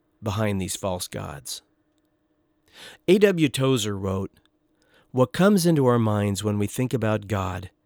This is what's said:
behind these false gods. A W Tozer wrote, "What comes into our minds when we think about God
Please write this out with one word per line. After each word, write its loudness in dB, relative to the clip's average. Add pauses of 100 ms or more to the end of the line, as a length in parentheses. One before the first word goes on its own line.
(220)
behind -2
these -4
false -6
gods. -12 (1500)
A 6
W 4
Tozer 0
wrote, -4 (800)
"What 0
comes 4
into 4
our 6
minds 0
when 0
we -2
think -4
about -2
God -6 (160)